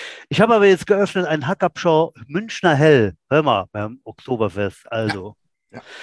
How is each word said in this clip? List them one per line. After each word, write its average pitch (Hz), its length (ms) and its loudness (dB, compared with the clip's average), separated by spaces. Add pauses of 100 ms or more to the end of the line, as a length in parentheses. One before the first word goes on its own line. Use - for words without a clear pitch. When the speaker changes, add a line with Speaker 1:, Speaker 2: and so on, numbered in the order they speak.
(280)
Speaker 1:
Ich 147 120 0
hab 226 100 4
aber 208 160 4
jetzt 185 200 2
geöffnet 196 400 0
ein 151 200 -4
Hackabschau 165 680 0 (140)
Münchner 180 480 -2
Hell. 135 380 4 (140)
Hör 151 140 2
mal, 107 300 0
beim 107 320 -10
Oktoberfest, 104 840 -6
also. 107 440 -6 (380)
Speaker 2:
Ja, 95 60 -18
ja. - 40 -20 (200)